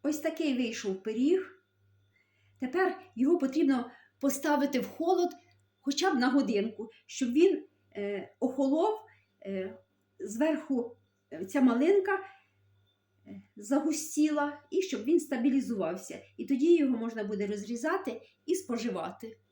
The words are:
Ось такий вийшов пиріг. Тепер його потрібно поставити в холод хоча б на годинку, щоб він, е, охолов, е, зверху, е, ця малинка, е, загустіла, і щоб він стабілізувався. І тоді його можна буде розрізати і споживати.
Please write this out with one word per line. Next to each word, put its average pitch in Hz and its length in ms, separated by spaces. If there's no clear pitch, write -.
Ось 302 120
такий 320 380
вийшов 220 460
пиріг. 285 600
Тепер 359 420
його 277 220
потрібно 269 540
поставити 277 600
в - 80
холод 349 420
хоча 320 320
б 262 80
на 247 100
годинку, 226 600
щоб 240 280
він, 339 340
е, 202 440
охолов, 277 600
е, 190 320
зверху, 240 800
е, 180 120
ця 277 160
малинка, 330 500
е, 196 140
загустіла, 294 1040
і 349 100
щоб 240 220
він 311 160
стабілізувався. 226 1040
І - 80
тоді 285 300
його 262 220
можна 226 260
буде 202 240
розрізати 233 760
і 339 100
споживати. 214 840